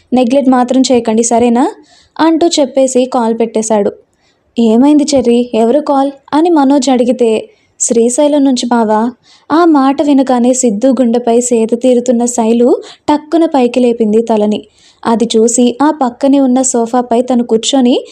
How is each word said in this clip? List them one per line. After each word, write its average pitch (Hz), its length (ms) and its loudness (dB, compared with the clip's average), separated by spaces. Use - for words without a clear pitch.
నెగ్లెక్ట్ 254 380 0
మాత్రం 254 320 0
చేయకండి 233 300 0
సరేనా?" 240 500 0
అంటూ 330 280 2
చెప్పేసి 262 580 0
కాల్ 233 300 -2
పెట్టేశాడు. 220 580 -2
"ఏమైంది 254 460 2
చెర్రీ, 240 400 0
ఎవరు 226 260 2
కాల్?" 277 300 -2
అని 330 160 2
మనోజ్ 285 380 2
అడిగితే, 247 600 0
"శ్రీశైలం 269 640 0
నుంచి 254 220 0
బావా." 233 460 0
ఆ 330 120 2
మాట 285 380 2
వినగానే 262 520 2
సిద్ధు 247 340 0
గుండెపై 240 520 0
సేద 226 340 -2
తీరుతున్న 240 500 0
శైలు 240 580 0
టక్కున 302 360 0
పైకి 262 360 0
లేపింది 233 420 0
తలని. 214 420 -2
అది 226 300 0
చూసి 240 460 2
ఆ 302 80 2
పక్కనే 277 500 -2
ఉన్న 262 220 0
సోఫాపై 240 580 -2
తను 247 240 -2
కూర్చొని 254 680 0